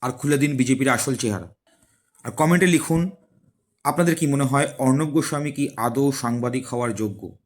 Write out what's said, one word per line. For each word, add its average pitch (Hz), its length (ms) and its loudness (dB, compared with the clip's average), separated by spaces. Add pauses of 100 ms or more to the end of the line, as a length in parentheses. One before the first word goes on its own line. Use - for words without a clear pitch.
আর 127 120 -4
খুলে 143 260 0
দিন 143 180 2
বিজেপির 131 320 2
আসল 127 260 0
চেহারা। 101 400 -4 (720)
আর 120 60 -8
কমেন্টে 165 360 4
লিখুন 170 440 2 (760)
আপনাদের 165 300 2
কি 160 120 -2
মনে 139 180 2
হয়, 139 340 0
অর্ণব 139 320 2
গোস্বামী 147 420 -2
কি 143 240 -2
আদৌ 127 360 0
সাংবাদিক 123 540 -4
হওয়ার 120 280 -4
যোগ্য? 101 500 -8